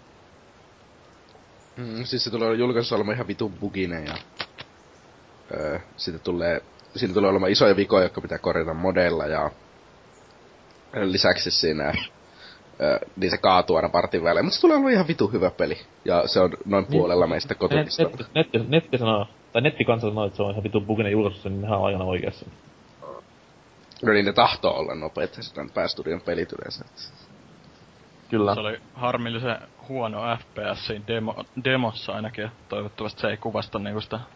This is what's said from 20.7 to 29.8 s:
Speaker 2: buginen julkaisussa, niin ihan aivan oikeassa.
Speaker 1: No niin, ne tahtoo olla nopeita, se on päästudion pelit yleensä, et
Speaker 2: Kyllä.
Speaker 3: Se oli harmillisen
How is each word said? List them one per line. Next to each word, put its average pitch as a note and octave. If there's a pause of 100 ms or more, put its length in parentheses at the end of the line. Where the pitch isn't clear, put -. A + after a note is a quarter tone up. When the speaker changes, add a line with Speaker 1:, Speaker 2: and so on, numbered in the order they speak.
Speaker 2:
buginen G#2+
julkaisussa, G2+
niin G2
ihan G2+
aivan G2
oikeassa. - (1600)
Speaker 1:
No A2+
niin, G#2
ne G2+
tahtoo -
olla D2+
nopeita, D#2
se -
on C#2+
päästudion -
pelit F2
yleensä, -
et - (1160)
Speaker 2:
Kyllä. G2+
Speaker 3:
Se G#2+
oli G#2+ (160)
harmillisen A#2+ (320)